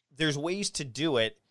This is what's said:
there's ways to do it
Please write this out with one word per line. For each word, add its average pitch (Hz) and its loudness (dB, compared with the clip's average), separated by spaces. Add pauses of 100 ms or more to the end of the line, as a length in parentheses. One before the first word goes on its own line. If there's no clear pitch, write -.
(140)
there's 147 0
ways 180 -2
to - -6
do 135 0
it 113 2 (120)